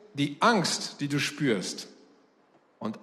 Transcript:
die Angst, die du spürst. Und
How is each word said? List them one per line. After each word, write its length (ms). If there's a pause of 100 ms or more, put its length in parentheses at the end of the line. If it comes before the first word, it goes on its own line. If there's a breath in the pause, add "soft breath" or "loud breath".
(140)
die 260
Angst, 600
die 80
du 100
spürst. 680 (880)
Und 240